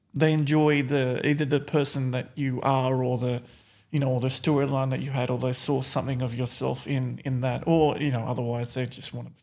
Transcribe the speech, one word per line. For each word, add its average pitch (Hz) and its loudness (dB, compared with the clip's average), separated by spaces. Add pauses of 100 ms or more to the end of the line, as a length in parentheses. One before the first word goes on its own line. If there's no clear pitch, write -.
(140)
they 156 4
enjoy 151 4
the, 131 0
either 147 2
the 135 2
person 139 0
that 127 -4
you 131 -2
are 131 2
or 123 0
the, 123 -2 (480)
you 151 0
know, 139 0
or 123 0
the 131 0
storyline 139 0
that 127 -2
you 135 -6
had, 127 -2
or 123 -2
they 127 0
saw 131 0
something 127 -2
of 117 -4
yourself 127 -2
in, 127 -4
in 131 -2
that, 127 -2
or, 160 4
you 147 0
know, 113 -2
otherwise 120 -4
they 127 -2
just - -8
wanted 120 -12
a - -20